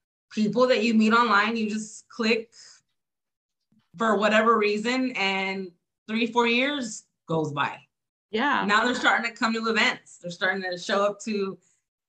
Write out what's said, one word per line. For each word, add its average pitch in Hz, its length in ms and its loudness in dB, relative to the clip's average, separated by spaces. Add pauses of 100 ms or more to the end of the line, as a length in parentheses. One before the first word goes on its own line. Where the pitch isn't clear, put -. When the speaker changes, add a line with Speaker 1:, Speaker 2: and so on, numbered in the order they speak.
(300)
Speaker 1:
people 220 380 0
that 226 160 2
you 233 100 0
meet 220 180 4
online, 226 440 2
you 214 120 -2
just - 400 -10
click 220 420 -2 (1500)
for 220 180 0
whatever 220 400 2
reason, 226 560 0
and 190 580 -4 (380)
three, 226 180 -2
four 233 200 4
years 254 580 0 (220)
goes 156 260 -2
by. 139 260 -4 (520)
Speaker 2:
Yeah. 220 360 0
Speaker 1:
Now 214 180 4
they're 247 100 0
starting 233 360 0
to - 60 -18
come 226 180 -2
to 226 140 -4
events. 226 500 -2
They're 175 120 -14
starting 190 400 -4
to 180 80 -8
show 202 260 -2
up 202 160 -4
to 202 380 -6 (500)